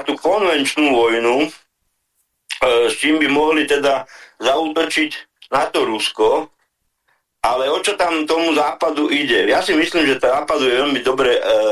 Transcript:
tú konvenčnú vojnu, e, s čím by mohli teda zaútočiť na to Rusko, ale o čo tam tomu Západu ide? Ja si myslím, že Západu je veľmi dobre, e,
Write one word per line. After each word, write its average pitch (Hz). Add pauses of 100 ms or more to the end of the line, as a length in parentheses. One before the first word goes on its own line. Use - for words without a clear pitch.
tú 143
konvenčnú 151
vojnu, 117
e, 156 (1400)
s 110
čím 156
by 151
mohli 151
teda 139 (320)
zaútočiť 156 (400)
na 131
to 156
Rusko, 117 (960)
ale 131
o 185
čo 202
tam 165
tomu 160
Západu 147
ide? 117
Ja 131
si 185
myslím, 160
že 135
Západu 147
je 127
veľmi 143
dobre, 131
e, - (300)